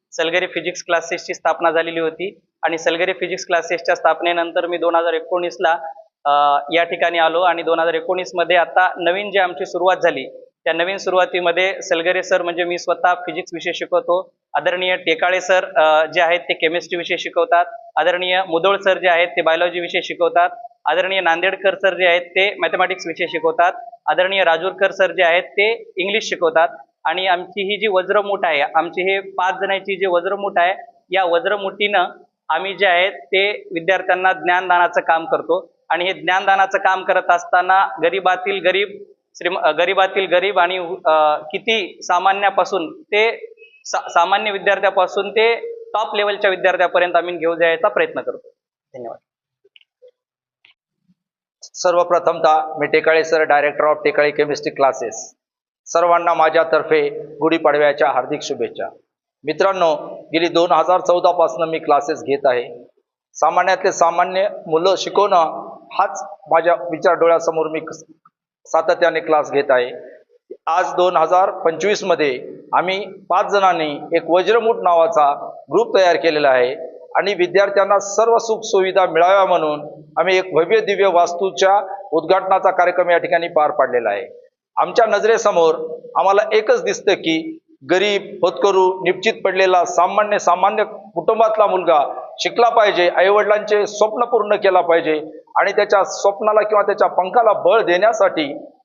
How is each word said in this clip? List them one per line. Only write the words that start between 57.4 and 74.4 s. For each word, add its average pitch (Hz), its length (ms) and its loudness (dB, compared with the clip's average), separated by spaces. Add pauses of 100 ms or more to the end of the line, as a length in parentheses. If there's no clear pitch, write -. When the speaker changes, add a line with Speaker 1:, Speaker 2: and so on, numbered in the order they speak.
Speaker 2:
हार्दिक 131 320 -4
शुभेच्छा. 113 480 -8 (540)
मित्रांनो, 170 520 0 (380)
गेली 165 140 0
दोन 170 240 2
हजार 160 280 2
चौदा 175 320 2
पासनं 165 360 0
मी 160 120 -4
क्लासेस 151 440 0
घेत 139 220 -2
आहे. 123 400 -2 (480)
सामान्यातले 180 580 0
सामान्य 180 560 0 (200)
मुलं 170 300 2
शिकवणं 190 800 0 (180)
हाच 196 300 -2 (280)
माझ्या 165 220 4
विचार 170 420 0
डोळ्यासमोर 160 520 2
मी 156 120 -6
क-, - 340 -16 (520)
सातत्याने 165 540 0
क्लास 147 320 0
घेत 139 180 0
आहे. 127 500 -2 (480)
आज 175 260 0
दोन 180 240 2
हजार 180 340 2
पंचवीसमध्ये 165 1080 -2 (140)
आम्ही 190 320 -2 (240)
पाच 196 160 2
जणांनी 170 720 0
एक 160 120 -4
वज्रमूठ 220 460 4